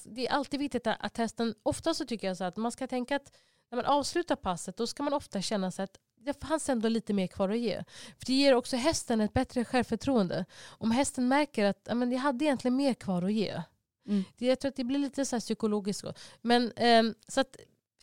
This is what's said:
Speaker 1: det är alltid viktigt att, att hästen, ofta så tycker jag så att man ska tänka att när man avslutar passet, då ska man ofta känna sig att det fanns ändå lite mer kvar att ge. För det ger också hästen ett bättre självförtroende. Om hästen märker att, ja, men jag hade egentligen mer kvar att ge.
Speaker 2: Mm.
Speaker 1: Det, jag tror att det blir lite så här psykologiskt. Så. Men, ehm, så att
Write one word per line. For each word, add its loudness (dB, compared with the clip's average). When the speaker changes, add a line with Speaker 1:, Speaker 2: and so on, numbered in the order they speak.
Speaker 1:
det -6
är -2
alltid -2
viktigt -2
att, 0
att -8
hästen, -2
ofta 0
så -4
tycker -6
jag -4
så -4
att -4
man -2
ska -8
tänka -2
att -6
när -10
man -2
avslutar 0
passet, -6
då -2
ska -6
man 0
ofta -4
känna -2
sig -6
att -10
det -6
fanns -2
ändå 2
lite 0
mer 2
kvar -2
att 0
ge. -4
För -14
det 0
ger 6
också 0
hästen 0
ett 0
bättre 0
självförtroende. 0
Om -2
hästen 2
märker 2
att, 0
ja, -2
men 0
jag 0
hade 0
egentligen 2
mer 4
kvar -2
att 2
ge. -2
Speaker 2:
Mm. 2
Speaker 1:
Det, -4
jag 2
tror -2
att -8
det -4
blir 0
lite -2
så -4
här -2
psykologiskt. -2
Så. -10
Men, 2
ehm, 6
så 0
att -4